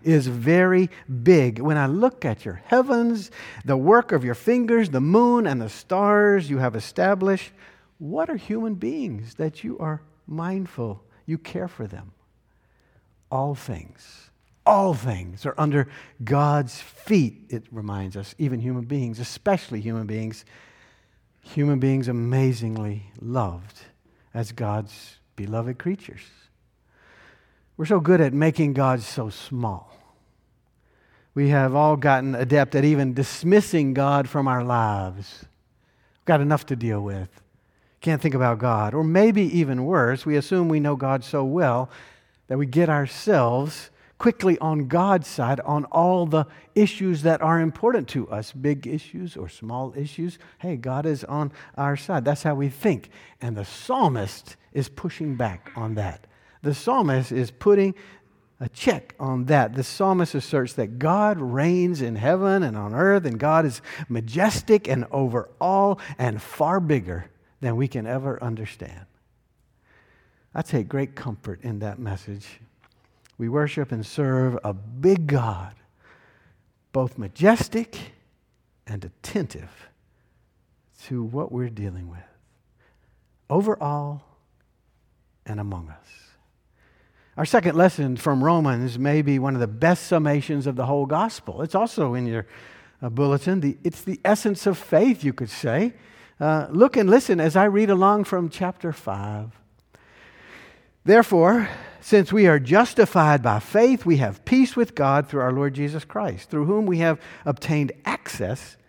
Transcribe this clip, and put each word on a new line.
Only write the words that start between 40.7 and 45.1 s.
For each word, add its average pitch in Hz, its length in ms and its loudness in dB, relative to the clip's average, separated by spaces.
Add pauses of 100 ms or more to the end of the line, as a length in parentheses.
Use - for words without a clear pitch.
know 147 140 0
God 135 300 -2
so 139 200 -2
well 131 460 0 (560)
that 131 120 -4
we 143 80 0
get 160 220 2
ourselves 143 1000 0 (280)
quickly 190 400 2
on 156 280 -2
God's 175 400 2